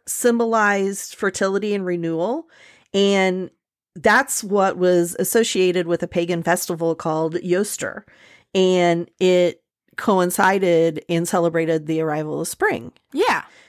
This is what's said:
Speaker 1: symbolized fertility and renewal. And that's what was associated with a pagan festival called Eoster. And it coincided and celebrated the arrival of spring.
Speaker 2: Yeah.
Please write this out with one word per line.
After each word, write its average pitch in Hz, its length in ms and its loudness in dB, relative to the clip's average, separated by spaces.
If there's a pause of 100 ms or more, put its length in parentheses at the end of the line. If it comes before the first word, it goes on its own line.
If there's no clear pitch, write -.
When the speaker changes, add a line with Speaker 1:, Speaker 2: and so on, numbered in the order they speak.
Speaker 1:
symbolized 214 1080 0
fertility 202 600 -2
and 190 120 -4
renewal. 175 600 -4 (440)
And 190 580 2 (440)
that's 220 500 0
what 190 320 2
was 180 420 2
associated 185 680 0
with 170 160 -2
a 170 60 -4
pagan 170 340 -2
festival 170 520 -2
called 160 420 -2
Eoster. - 680 -4 (520)
And 175 640 2
it 180 440 2 (340)
coincided 180 1120 2
and 170 180 -2
celebrated 165 600 0
the 160 160 -2
arrival 156 400 -4
of 165 60 -8
spring. - 440 -4 (220)
Speaker 2:
Yeah. 339 300 -2 (240)